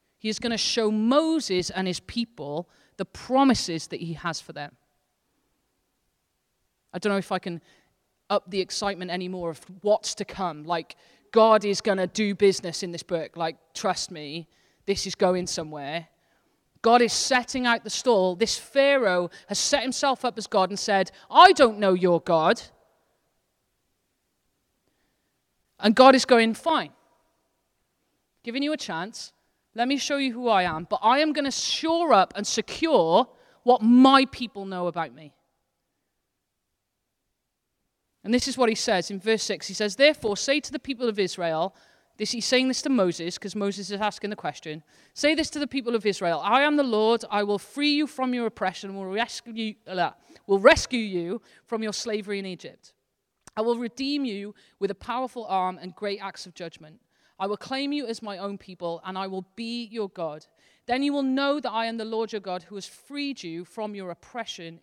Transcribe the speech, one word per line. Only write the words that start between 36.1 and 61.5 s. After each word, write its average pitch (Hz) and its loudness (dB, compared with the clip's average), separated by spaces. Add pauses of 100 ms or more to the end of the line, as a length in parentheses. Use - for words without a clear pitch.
And 196 -2
this 247 0
is 254 -6
what 247 2
he 226 0
says 190 -2
in 196 -8
verse 220 0
six. - -6
He 196 -12
says, 208 -4
Therefore, 269 2
say 285 -2
to - -14
the 285 -8
people 247 -6
of 202 -6
Israel, 175 -2 (460)
this, 214 -4
he's 226 -6
saying 262 2
this 254 -4
to 294 -4
Moses, 180 0
'cause 196 -12
Moses 202 -6
is 202 -8
asking 208 -6
the 208 -8
question. 156 -10 (300)
"Say 302 2
this 302 -2
to - -10
the 285 -4
people 240 -6
of 214 -2
Israel, 180 0
'I 214 2
am 294 2
the 294 2
Lord, 226 0
I 208 0
will 208 -2
free 294 -2
you 294 0
from 254 -4
your 240 -4
oppression, 196 -6
will 196 -10
rescue 220 -6
you, 220 -6 (100)
uh, 175 -2 (360)
will 196 4
rescue 247 6
you 190 -6 (240)
from 220 -6
your 214 -6
slavery 208 -6
in 196 -8
Egypt. 175 -14 (640)
I 214 -2
will 233 0
redeem 269 -4
you 202 -8 (240)
with 196 -2
a 202 -6
powerful 247 -8
arm 185 -2
and 175 -16
great 202 -6
acts 196 -12
of 180 -20
judgment. 165 -18 (380)
I 190 -4
will 208 -2
claim 269 -6
you 285 -4
as 220 -8
my 202 -10
own 202 -8
people, 170 -8
and 185 -10
I 190 -6
will 190 -8 (100)
be 233 -8
your 214 -8
God. 160 -8 (400)
Then 254 -2
you 285 0
will 285 -2
know 277 0